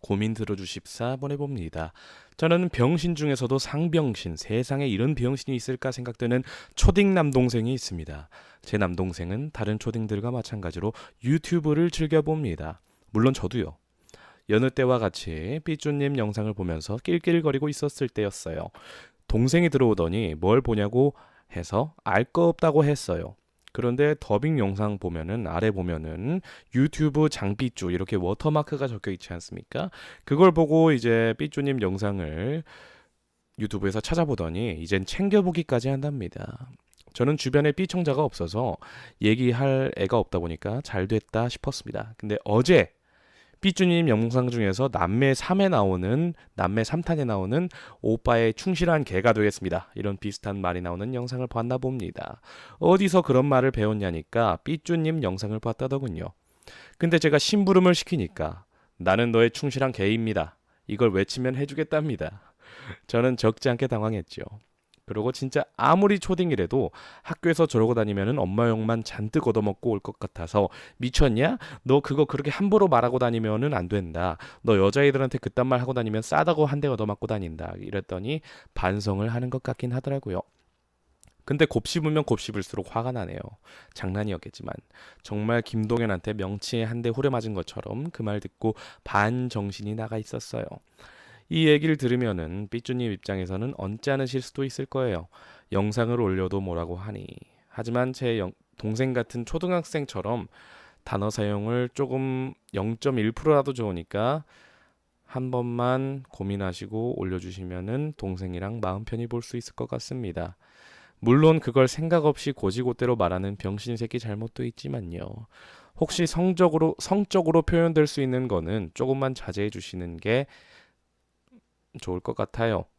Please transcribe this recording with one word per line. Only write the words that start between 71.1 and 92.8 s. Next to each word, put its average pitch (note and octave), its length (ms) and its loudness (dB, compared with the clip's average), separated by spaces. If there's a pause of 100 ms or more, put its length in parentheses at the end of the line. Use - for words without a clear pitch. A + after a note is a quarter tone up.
너 C3+ 160 6
그거 C#3 240 2
그렇게 C#3+ 260 -2
함부로 G3 380 4
말하고 B2 320 4
다니면은 A#2 540 0
안 F2 160 -2
된다. F2 480 -2 (240)
너 A2 160 4
여자애들한테 C3+ 640 4
그딴 - 280 0
말 B2 140 2
하고 B2+ 120 -4
다니면 A2 280 -2
싸다고 D#3 440 2
한 C#3+ 140 -2
대 C#3+ 80 0
얻어맞고 G#2+ 400 -2
다닌다." F2 520 -6
이랬더니 G2 600 -6 (360)
반성을 G2+ 520 0
하는 A#2+ 220 -4
것 B2+ 120 -6
같긴 B2 300 -6
하더라고요. B2 480 -4 (1040)
근데 D3 200 2
곱씹으면 D3+ 580 0
곱씹을수록 G#2 720 -4
화가 A#2 160 -2
나네요. G2 260 -6 (560)
장난이었겠지만 G2 800 -6 (500)
정말 A2+ 380 -2
김동현한테 A2 720 -2
명치에 G#2 520 -4
한 A#2 160 -6
대 A#2 80 -2
후려맞은 A#2 440 -2
것처럼 G#2 580 -8
그 - 120 -8
말 G#2 160 -2
듣고 - 360 -4 (280)
반정신이 G#2 920 -2
나가 A2+ 220 -6
있었어요. A2 460 -8 (840)
이 D#3+ 180 4
얘기를 D3+ 300 4
들으면은 G#2 720 -2
삐쭈님 A#2+ 400 -4